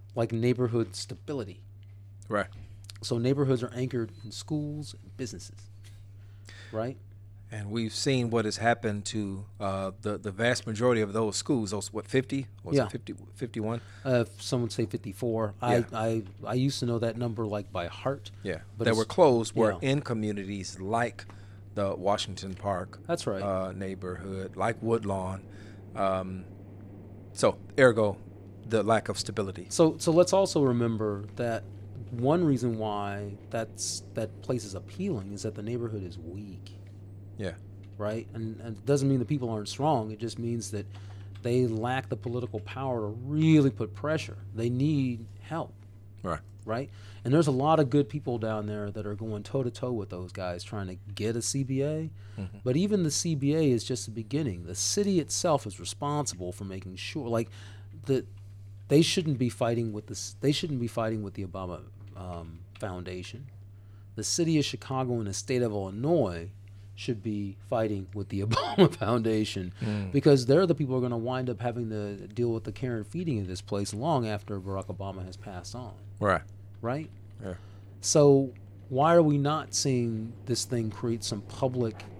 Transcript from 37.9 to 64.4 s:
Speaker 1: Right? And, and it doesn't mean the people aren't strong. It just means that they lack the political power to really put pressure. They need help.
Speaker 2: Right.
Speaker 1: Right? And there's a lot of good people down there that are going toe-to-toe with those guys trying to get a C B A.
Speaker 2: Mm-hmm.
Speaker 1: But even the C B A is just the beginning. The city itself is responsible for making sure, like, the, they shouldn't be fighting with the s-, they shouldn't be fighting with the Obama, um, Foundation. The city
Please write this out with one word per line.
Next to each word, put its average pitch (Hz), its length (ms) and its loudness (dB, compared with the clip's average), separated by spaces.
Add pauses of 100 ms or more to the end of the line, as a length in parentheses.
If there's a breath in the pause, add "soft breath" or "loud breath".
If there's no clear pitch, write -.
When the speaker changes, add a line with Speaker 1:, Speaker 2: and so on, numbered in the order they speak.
Speaker 1:
Right? 107 360 -4
And, 110 280 -6
and 113 160 -8
it 104 80 -16
doesn't 139 240 4
mean 135 100 4
the 120 60 0
people 127 240 0
aren't 107 200 -2
strong. 131 420 0
It 107 80 -8
just 113 200 -4
means 117 320 -2
that 104 140 -4 (580 loud breath)
they 123 240 4
lack 120 420 0
the - 60 0
political 117 460 -4
power 123 400 -2
to 104 60 -2 (180)
really 151 460 8
put 104 240 -4
pressure. - 420 -2 (180)
They 113 140 0
need 127 560 2 (160)
help. - 320 -6 (500)
Speaker 2:
Right. - 160 0 (260)
Speaker 1:
Right? 120 240 -2 (340 loud breath)
And 123 100 4
there's 156 140 8
a 151 40 4
lot 147 280 6
of 143 100 6
good 143 200 6
people 139 280 -2
down 110 300 0
there 104 240 -4
that 101 160 -6
are 104 80 -4
going 104 280 -4
toe-to-toe 127 480 -2
with 101 180 -2
those 90 220 -8
guys 90 320 -4
trying 98 240 -4
to 92 100 -6 (180)
get 107 200 0
a 117 60 0
C 139 220 0
B 131 180 0
A. 156 280 -2 (300 loud breath)
Speaker 2:
Mm-hmm. 98 240 -8
Speaker 1:
But 127 140 4
even 196 260 4
the 151 80 4
C 165 240 2
B 139 200 4
A 160 40 4 (120)
is 113 120 4
just 127 220 -2
the 110 60 -8
beginning. 110 540 -2
The 87 100 -6
city 196 440 4
itself - 460 2
is 101 140 -8
responsible 101 720 -2
for 101 140 -8
making 95 320 -8
sure, 131 300 -6
like, 117 220 2 (560 loud breath)
the, 131 200 2 (640)
they 143 140 8
shouldn't 160 380 2
be 123 100 4
fighting 117 440 0
with 104 140 -8
the 104 60 -10
s-, - 280 -8
they 139 100 4
shouldn't 147 280 0
be 120 80 0
fighting 110 360 0
with 95 120 -6
the 101 100 -4
Obama, 90 360 -6 (360)
um, 85 420 -10 (200)
Foundation. 90 680 -8 (680 loud breath)
The 110 80 -4
city 165 360 4